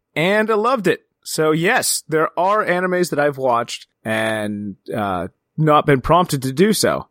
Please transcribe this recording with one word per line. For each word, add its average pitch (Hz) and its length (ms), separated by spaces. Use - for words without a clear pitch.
And 208 360
I 226 40
loved 220 340
it. - 180
So 156 300
yes, 170 560
there 156 280
are 196 300
animes 180 440
that 143 100
I've 147 180
watched 120 480
and, 107 680
uh, 95 340
not 151 300
been 139 140
prompted 160 420
to 131 100
do 190 200
so. 71 380